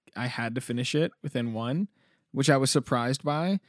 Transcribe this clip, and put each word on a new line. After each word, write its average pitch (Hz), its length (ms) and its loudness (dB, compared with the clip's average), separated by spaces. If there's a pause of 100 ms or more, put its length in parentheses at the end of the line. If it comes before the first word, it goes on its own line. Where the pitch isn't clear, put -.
(160)
I 123 120 -4
had 117 260 -4
to 123 80 -4
finish 120 320 -2
it 151 180 2 (120)
within 120 300 -4
one, 127 340 -2 (440)
which 135 200 2
I 139 60 6
was 131 120 2
surprised 127 540 0
by. 165 460 0